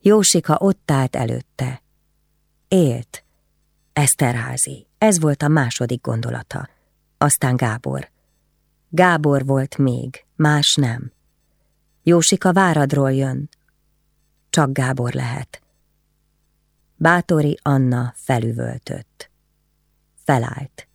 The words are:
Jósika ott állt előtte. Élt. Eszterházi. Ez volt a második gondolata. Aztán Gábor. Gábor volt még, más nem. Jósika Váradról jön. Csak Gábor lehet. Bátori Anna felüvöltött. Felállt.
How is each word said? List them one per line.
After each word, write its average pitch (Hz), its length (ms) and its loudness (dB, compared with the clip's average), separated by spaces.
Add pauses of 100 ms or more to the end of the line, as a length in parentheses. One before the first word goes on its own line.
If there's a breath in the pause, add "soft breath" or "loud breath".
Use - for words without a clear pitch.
Jósika 190 580 4
ott - 320 -2
állt 135 260 0
előtte. 127 640 -6 (840)
Élt. 135 560 0 (680)
Eszterházi. 127 960 -2 (120)
Ez 208 220 4
volt 151 220 0
a 147 60 0
második 123 520 0
gondolata. 120 680 -8 (500)
Aztán 139 380 0
Gábor. 120 540 -4 (760)
Gábor 156 580 2
volt 135 320 -2
még, 127 460 -2 (120)
más 151 380 2
nem. 123 380 -2 (920)
Jósika 175 500 2
Váradról 147 600 2
jön. 135 360 -4 (1040)
Csak 139 220 2
Gábor 127 400 -4
lehet. 127 500 -8 (1300)
Bátori 160 680 0
Anna 123 540 0
felüvöltött. 117 1120 -6 (960)
Felállt. 131 680 -4